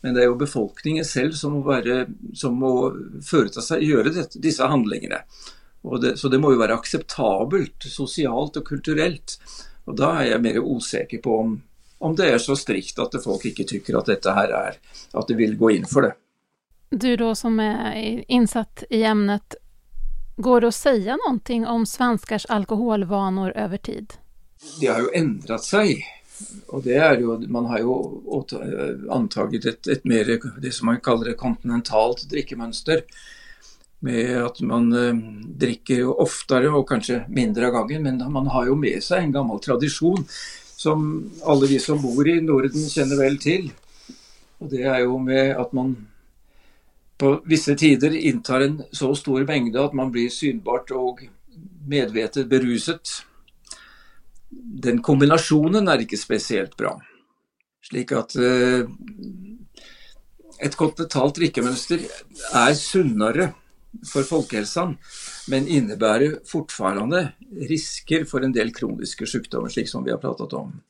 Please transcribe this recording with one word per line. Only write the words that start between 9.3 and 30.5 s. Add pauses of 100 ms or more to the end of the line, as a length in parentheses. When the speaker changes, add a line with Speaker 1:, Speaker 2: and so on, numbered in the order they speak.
Speaker 1:
Och
då
är
jag
mer
osäker
på
om, (360)
om
det
är
så
strikt
att
folk
inte
tycker
att
detta
här
är, (380)
att
de
vill
gå
in
för
det. (760)
Speaker 2:
Du
då
som
är
insatt
i
ämnet, (840)
går
det
att
säga
någonting
om
svenskars
alkoholvanor
över
tid? (680)
Speaker 1:
Det
har
ju
ändrat
sig (640)
och
det
är
ju,
man
har
ju
åt-,
eh,
antagit
ett,
ett
mer, (200)